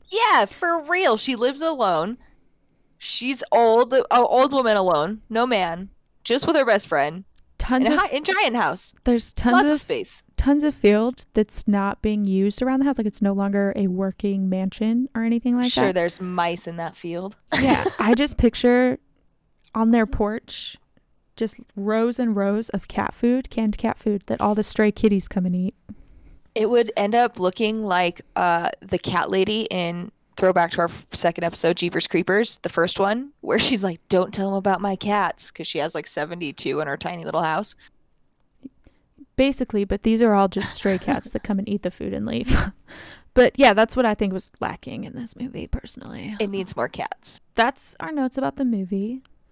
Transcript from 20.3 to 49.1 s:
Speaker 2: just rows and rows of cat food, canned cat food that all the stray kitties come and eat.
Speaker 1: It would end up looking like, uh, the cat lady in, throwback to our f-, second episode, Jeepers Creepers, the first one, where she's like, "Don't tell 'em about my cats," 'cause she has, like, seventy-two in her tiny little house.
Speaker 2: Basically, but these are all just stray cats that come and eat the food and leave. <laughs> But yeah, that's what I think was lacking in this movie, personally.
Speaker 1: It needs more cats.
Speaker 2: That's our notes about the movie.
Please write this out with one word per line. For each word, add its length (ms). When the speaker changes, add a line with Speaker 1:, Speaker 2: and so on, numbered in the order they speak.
Speaker 2:
just 220
rows 440
and 160
rows 340
of 180
cat 280
food, 340
canned 280
cat 200
food 300
that 120
all 160
the 80
stray 280
kitties 360
come 180
and 100
eat. 200
Speaker 1:
It 140
would 260
end 200
up 240
looking 440
like, 380
uh, 340
the 180
cat 320
lady 300
in, 400
throwback 340
to 100
our 40
f-, 260
second 320
episode, 340
Jeepers 280
Creepers, 560
the 80
first 300
one, 320
where 160
she's 260
like, 160
"Don't 220
tell 180
'em 40
about 280
my 140
cats," 540
'cause 180
she 120
has, 160
like, 100
seventy-two 760
in 80
her 100
tiny 280
little 160
house. 320
Speaker 2:
Basically, 480
but 200
these 180
are 140
all 120
just 280
stray 240
cats 320
that 120
come 140
and 100
eat 140
the 100
food 220
and 120
leave. 300
<laughs> 40
But 220
yeah, 160
that's 220
what 100
I 80
think 180
was 200
lacking 440
in 100
this 200
movie, 300
personally. 720
Speaker 1:
It 120
needs 240
more 120
cats. 540
Speaker 2:
That's 440
our 120
notes 260
about 200
the 60
movie. 600